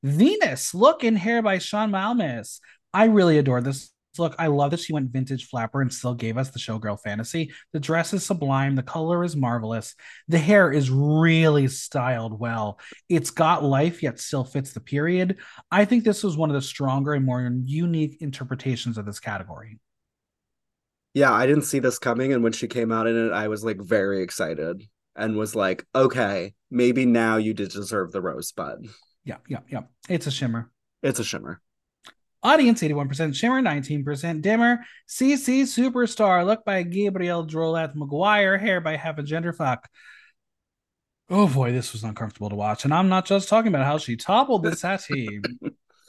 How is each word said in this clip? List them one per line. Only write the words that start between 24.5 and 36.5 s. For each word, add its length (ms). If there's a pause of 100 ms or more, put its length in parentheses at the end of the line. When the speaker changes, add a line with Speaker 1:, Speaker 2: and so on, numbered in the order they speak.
Speaker 2:
and 220
was 180
like, 300 (100)
"Okay, 600 (160)
maybe 360
now 300
you 180
did 160
deserve 420
the 80
rosebud." 680 (380)
Speaker 1:
Yeah, 140 (100)
yeah, 200
yeah. 140 (260)
It's 180
a 40
shimmer. 400 (320)
Speaker 2:
It's 160
a 60
shimmer. 360 (800)
Speaker 1:
Audience, 440
eighty-one 240
percent 260
shimmer, 260
nineteen 440
percent 380
dimmer. 420 (240)
C 280
C 260
Superstar, 840
look 180